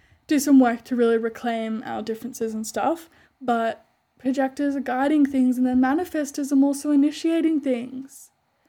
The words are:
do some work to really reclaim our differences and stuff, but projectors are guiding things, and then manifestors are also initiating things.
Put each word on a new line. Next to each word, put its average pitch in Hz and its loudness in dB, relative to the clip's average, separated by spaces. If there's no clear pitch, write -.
do 294 2
some 277 6
work 240 4
to 254 -6
really 233 2
reclaim 226 -6
our 226 -8
differences 220 -8
and 220 -8
stuff, 262 -4
but 233 -4
projectors 269 -2
are 277 -4
guiding 277 2
things, 254 0
and 254 2
then 254 2
manifestors 294 -2
are 269 6
also 285 0
initiating 320 2
things. 262 -8